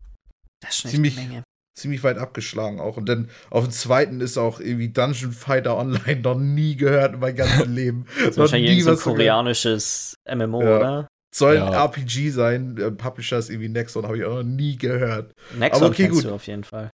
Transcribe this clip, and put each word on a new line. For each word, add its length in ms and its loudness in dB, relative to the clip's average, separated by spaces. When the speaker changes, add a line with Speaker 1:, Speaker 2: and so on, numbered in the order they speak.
Speaker 1:
Das 100 -12
ist 120 -4
schon 80 -10
Speaker 2:
Ziemlich 260 2
Speaker 1:
echt 80 -10
eine 100 -10
Menge. 80 -12
Speaker 2:
ziemlich 240 -6
weit 160 0
abgeschlagen 640 -6
auch. 160 -6
Und 120 -8
dann 200 0
auf 140 2
dem 80 -4
zweiten 480 0
ist 180 -4
auch 220 -2
irgendwie 280 -4
Dungeon 440 -2
Fighter 440 -2
Online 440 -2
<laughs> 20 -6
noch 160 0
nie 380 0
gehört 380 4
in 60 -8
meinem 160 -2
ganzen 380 2
Speaker 1:
<laughs> 0 -
Speaker 2:
Leben. 320 -2
Speaker 1:
Das 120 4
ist 60 -4
Speaker 2:
Noch 80 4
Speaker 1:
wahrscheinlich 260 4
Speaker 2:
nie 80 6
Speaker 1:
irgend 60 4
so 60 6
ein 60 6
Speaker 2:
was 80 -4
gehört. 140 2
Speaker 1:
koreanisches 960 2
M 160 -4
M 140 -2
O, 80 0
Speaker 2:
Ja. 140 6
Speaker 1:
oder? 320 0
Speaker 2:
Soll 240 6
ein 140 0
Speaker 3:
Ja. 100 2
Speaker 2:
R 60 2
P 140 -8
G 280 -4
sein, 480 0
äh, 120 -2
Publisher 480 -6
ist 120 -6
irgendwie 180 -8
Nexon, 380 -6
hab 80 -4
ich 100 -4
auch 120 -4
noch 60 -6
nie 340 -4
gehört. 560 -4
Speaker 1:
Nexon 240 4
Speaker 2:
Aber 100 6
okay, 120 2
Speaker 1:
kennst 180 2
Speaker 2:
gut. 80 -4
Speaker 1:
du 40 -6
auf 120 -12
jeden 180 -10
Fall. 300 -12